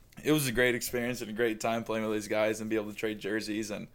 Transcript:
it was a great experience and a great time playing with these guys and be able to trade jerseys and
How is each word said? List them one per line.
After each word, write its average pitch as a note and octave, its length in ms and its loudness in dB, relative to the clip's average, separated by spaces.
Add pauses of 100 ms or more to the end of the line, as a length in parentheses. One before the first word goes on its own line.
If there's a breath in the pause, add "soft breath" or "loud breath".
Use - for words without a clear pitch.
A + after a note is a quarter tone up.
(240)
it C#3+ 80 4
was D3 160 4
a B2+ 40 0
great B2 240 4
experience A#2+ 460 -2
and G#2+ 80 -6
a A2 40 -6
great A2 260 0
time A#2 240 0
playing A2 240 -2
with A2 80 0
these G2+ 120 -2
guys G#2+ 340 4
and A2 80 -4
be A2 60 2
able G#2+ 160 -2
to G2+ 60 -12
trade A2 220 -2
jerseys G#2+ 520 -2
and F#2+ 240 -6